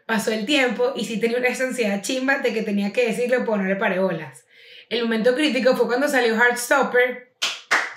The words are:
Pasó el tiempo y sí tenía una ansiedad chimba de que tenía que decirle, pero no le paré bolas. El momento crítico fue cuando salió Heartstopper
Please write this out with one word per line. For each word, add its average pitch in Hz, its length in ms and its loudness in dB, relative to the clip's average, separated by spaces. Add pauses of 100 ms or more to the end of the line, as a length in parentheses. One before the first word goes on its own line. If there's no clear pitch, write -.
Pasó 220 260 -2
el 214 140 -2
tiempo 247 500 0
y 233 120 -6
sí 226 120 -4
tenía 226 200 0
una 247 100 0
ansiedad 233 540 -2
chimba 269 380 0
de 240 120 0
que 220 100 -2
tenía 202 300 -2
que 247 140 2
decirle, 233 320 0
pero 214 180 -2
no 196 80 0
le 190 120 0
paré 190 220 0
bolas. 165 460 -4 (460)
El 233 140 -2
momento 226 300 2
crítico 254 400 2
fue 233 120 2
cuando 254 200 0
salió 240 300 2
Heartstopper 247 960 2 (640)